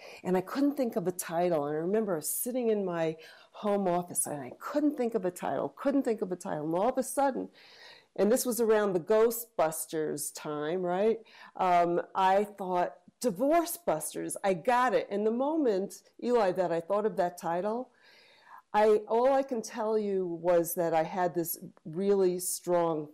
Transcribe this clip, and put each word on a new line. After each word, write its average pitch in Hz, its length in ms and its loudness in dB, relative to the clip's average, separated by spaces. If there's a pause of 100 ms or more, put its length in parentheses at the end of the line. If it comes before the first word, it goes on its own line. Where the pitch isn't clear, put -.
(240)
And 185 140 0
I - 20 4
couldn't 277 380 -2
think 240 180 -2
of 175 120 -2
a 185 40 -2
title. 170 540 0
And 151 100 -2
I 151 40 -2
remember 190 420 0
sitting 240 480 -4
in 208 160 2
my 165 320 -2 (340)
home 202 380 0
office, 175 360 0
and 143 140 -6
I 135 220 -12
couldn't 294 340 0
think 233 180 -2
of 190 120 0
a 180 60 0
title, - 440 -2
couldn't 277 280 0
think 220 180 0
of 185 100 -4
a 175 60 -4
title. 156 300 -6
And 160 80 0
all 190 120 2
of 254 100 0
a 262 60 0
sudden, 254 460 -2 (640)
and 202 160 4
this 254 140 2
was 240 160 -2
around 214 320 4
the 175 80 2
Ghostbusters 160 1300 0
time, 156 500 -4
right? 196 360 0 (380)
Um, 175 440 4 (140)
I 190 300 4
thought, 185 480 -4 (260)
"Divorce 277 560 0
Busters, 165 640 -4
I 196 120 2
got 240 400 2
it." - 180 0
And 202 160 0
the 220 40 0
moment, 247 720 -2 (200)
Eli, 220 300 2
that 175 180 0
I 165 80 0
thought 202 260 -2
of 190 120 -2
that 175 200 -2
title, 202 520 -4 (840)
I, 214 360 6
all 254 240 4
I 269 100 2
can 247 180 -4
tell 220 380 -2
you 190 420 -2
was 170 340 2
that 165 180 0
I 160 100 2
had 180 320 -2
this 165 240 -4 (260)
really 185 540 2
strong 170 760 0